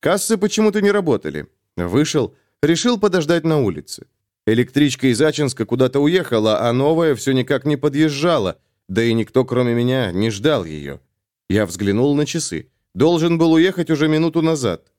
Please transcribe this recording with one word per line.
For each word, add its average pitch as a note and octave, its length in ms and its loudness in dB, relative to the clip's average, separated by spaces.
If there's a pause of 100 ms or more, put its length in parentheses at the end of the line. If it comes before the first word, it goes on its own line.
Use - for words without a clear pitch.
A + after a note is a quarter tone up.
Кассы G3 360 0
почему-то G#3 440 0
не G3+ 100 2
работали. A#2 560 -2 (280)
Вышел, A#2 600 -2 (260)
решил F3+ 380 0
подождать E3+ 440 0
на D#3 160 0
улице. F2 460 -6 (400)
Электричка C3 640 0
из A2+ 120 0
Ачинска D3 460 0
куда-то C3 340 0
уехала, C3 640 2
а A#2 120 0
новая D3+ 420 2
все C3+ 160 -4
никак C3 340 0
не D3 100 0
подъезжала – C#3+ 840 0 (280)
да G#2 160 0
и A#2 100 2
никто, A2+ 320 0
кроме B2 280 0
меня, A#2+ 380 0
не G2+ 180 0
ждал G#2+ 360 0
ее. C#2+ 340 -12 (500)
Я G2+ 160 2
взглянул G#2 500 0
на D3 100 0
часы. - 440 -8 (240)
Должен E3 440 2
был D#3+ 160 4
уехать E3+ 360 2
уже D#3 180 2
минуту D#3+ 340 0
назад. C3+ 580 -2